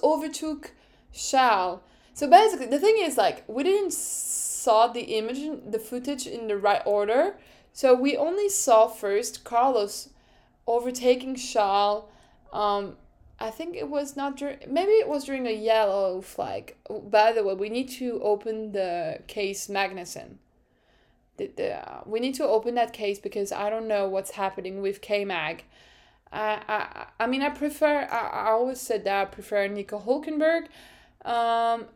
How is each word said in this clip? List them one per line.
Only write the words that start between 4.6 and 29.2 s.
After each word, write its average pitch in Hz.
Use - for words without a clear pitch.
saw 226
the 233
image, 226
the 214
footage 247
in 226
the 208
right 196
order. 220
So 254
we 254
only 392
saw 220
first 208
Carlos 233
overtaking 247
Charles. 208
Um, 202
I 220
think 339
it 294
was 285
not 277
dur-, 285
maybe 349
it 440
was 285
during 269
a 226
yellow 202
flag. -
By 214
the 226
way, 196
we 196
need 254
to 240
open 214
the 175
case 196
Magnussen. 190
The, -
the, -
uh, -
we 214
need 262
to 302
open 220
that 226
case 202
because 202
I 202
don't 220
know 202
what's 190
happening 190
with 196
K-Mag. 180
I, 214
I, -
I -
mean, 262
I 285
prefer, 294
I, 220
I 220
always 247
said 214
that 196